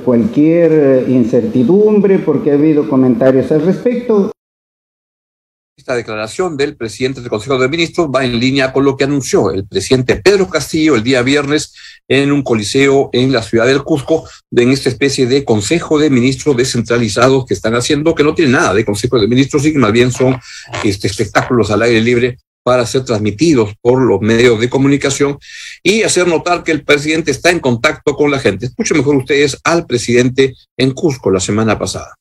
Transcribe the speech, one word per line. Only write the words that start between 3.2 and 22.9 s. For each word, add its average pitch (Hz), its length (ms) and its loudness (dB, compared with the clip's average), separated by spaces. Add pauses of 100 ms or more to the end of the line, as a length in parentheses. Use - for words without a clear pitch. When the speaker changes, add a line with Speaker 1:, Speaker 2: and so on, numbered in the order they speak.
Speaker 1:
al 156 120 2
respecto. 220 680 0 (1500)
Speaker 2:
Esta - 200 -6
declaración 117 600 -6
del 147 200 -2
presidente 127 440 -6
del 120 100 -12
Consejo 117 280 -2
de 127 100 2
Ministros 165 460 -2
va 131 100 0
en 120 140 -2
línea 131 340 0
con 135 120 0
lo 135 120 2
que 139 80 0
anunció 139 460 0
el 95 160 -6
presidente 127 500 -2
Pedro 190 320 2
Castillo 156 460 -2
el 110 80 0
día 123 200 0
viernes 143 520 -2 (340)
en 139 240 0
un 143 100 0
coliseo 135 680 0
en 127 200 0
la 117 100 0
ciudad 113 240 0
del 135 160 2
Cusco, 156 460 -2 (220)
de, 120 140 4
en 123 60 2
esta 135 180 -2
especie 135 380 -2
de 139 180 0
Consejo 151 540 0
de 151 120 2
Ministros 131 460 0
descentralizados 120 920 0
que - 80 -2
están 110 200 -4
haciendo, 151 400 0
que 143 100 2
no 156 100 2
tiene 165 180 2
nada 113 220 0
de 110 100 0
Consejo 120 340 -2
de 104 100 2
Ministros, 139 380 0
y 156 60 2
que 156 60 -2
más 110 140 2
bien 123 180 2
son, 127 280 0 (460)
este, 101 220 -4
espectáculos 107 640 -2
al 107 120 0
aire 117 180 2
libre 123 380 0 (240)
para 123 220 0
ser 127 200 -4